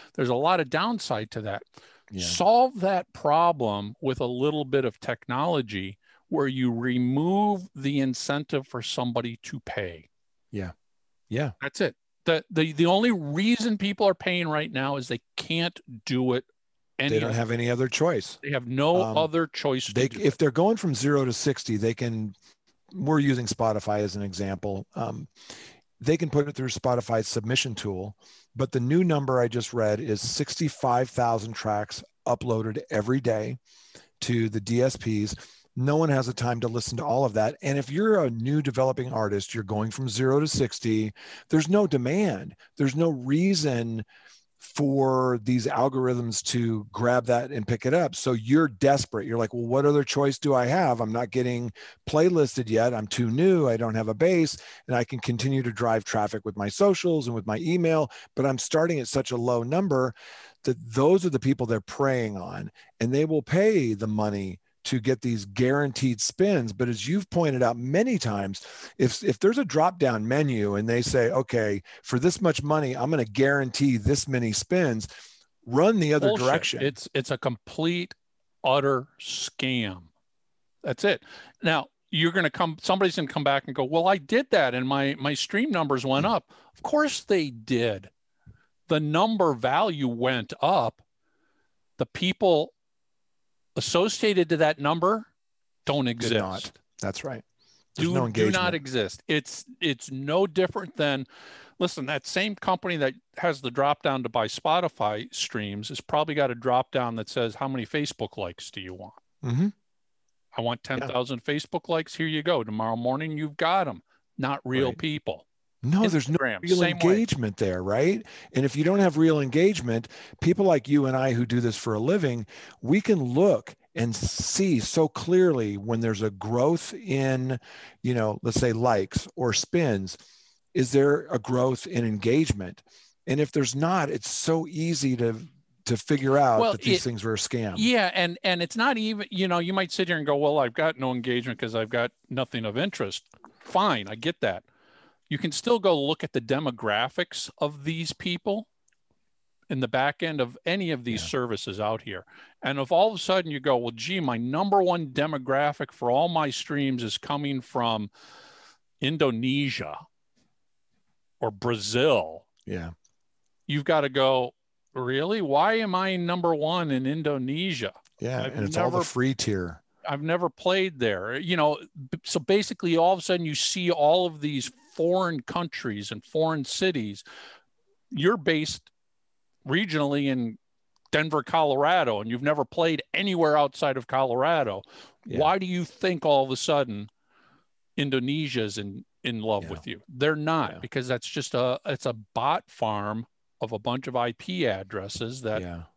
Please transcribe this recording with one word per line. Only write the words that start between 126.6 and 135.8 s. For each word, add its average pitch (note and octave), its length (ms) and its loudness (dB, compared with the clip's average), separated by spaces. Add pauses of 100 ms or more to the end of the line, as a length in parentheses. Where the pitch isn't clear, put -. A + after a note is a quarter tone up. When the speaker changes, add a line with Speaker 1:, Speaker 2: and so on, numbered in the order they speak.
Speaker 2:
in, C3+ 640 -2 (440)
you B2+ 120 0
know, A2 280 0
let's A2+ 180 0
say B2 120 2
likes A2 540 0 (100)
or A#2+ 160 0
spins, G#2+ 640 0 (560)
is B2 180 0
there C#3+ 380 4
a C3+ 80 -2
growth B2+ 480 0
in A#2+ 180 -2
engagement? A2 800 0 (440)
And C3+ 140 0
if D3 120 0
there's B2+ 220 0
not, D#3+ 360 0
it's B2 200 -6
so D#3+ 380 0
easy D3+ 480 -2
to, A#2 200 0 (500)